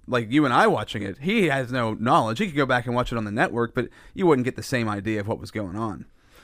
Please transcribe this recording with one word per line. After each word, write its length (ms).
like, 240
you 140
and 80
I 140
watching 360
it, 160
he 300
has 220
no 240
knowledge. 440
He 80
could 80
go 100
back 200
and 100
watch 160
it 60
on 80
the 60
network, 440
but 140
you 120
wouldn't 200
get 100
the 80
same 240
idea 320
of 80
what 120
was 120
going 240
on. 300